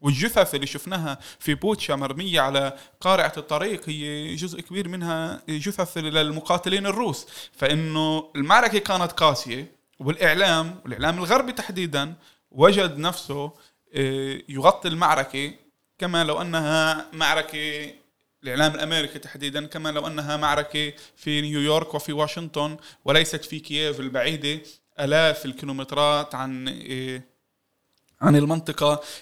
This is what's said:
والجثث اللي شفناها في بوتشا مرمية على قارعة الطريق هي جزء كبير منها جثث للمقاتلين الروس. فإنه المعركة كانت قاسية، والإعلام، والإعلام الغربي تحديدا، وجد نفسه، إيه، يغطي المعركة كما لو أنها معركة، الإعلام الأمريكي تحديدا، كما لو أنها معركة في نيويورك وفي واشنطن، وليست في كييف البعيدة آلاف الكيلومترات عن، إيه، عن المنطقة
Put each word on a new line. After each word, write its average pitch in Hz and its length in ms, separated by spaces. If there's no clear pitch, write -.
والجثث 160 540
اللي 139 120
شفناها 156 520
في 147 160
بوتشا 196 380
مرمية 143 480
على 135 380
قارعة 180 360
الطريق 156 520
هي 151 460
جزء 170 260
كبير 180 280
منها 170 600
جثث 175 500
للمقاتلين 160 880
الروس. 202 400
فإنه 156 840
المعركة 208 420
كانت 185 340
قاسية، 139 600
والإعلام، 165 840
والإعلام 135 340
الغربي 240 340
تحديدا، 170 640
وجد 175 480
نفسه، 147 540
إيه، 135 540
يغطي 147 400
المعركة 151 640
كما 170 260
لو 151 180
أنها 160 680
معركة، 151 840
الإعلام 143 320
الأمريكي 151 440
تحديدا، 143 480
كما 156 220
لو 151 180
أنها 151 300
معركة 147 560
في 147 240
نيويورك 151 540
وفي 151 180
واشنطن، 151 640
وليست 156 400
في 156 160
كييف 147 400
البعيدة 139 600
آلاف 151 440
الكيلومترات 143 880
عن، 131 340
إيه، 131 600
عن 147 160
المنطقة 147 640